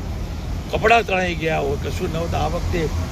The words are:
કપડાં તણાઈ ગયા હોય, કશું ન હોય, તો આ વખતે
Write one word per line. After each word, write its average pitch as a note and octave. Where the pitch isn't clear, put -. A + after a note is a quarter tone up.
કપડાં A3
તણાઈ F3+
ગયા D#3
હોય, C#3+
કશું D#3
ન D#3+
હોય, E3+
તો D#3+
આ D3
વખતે E3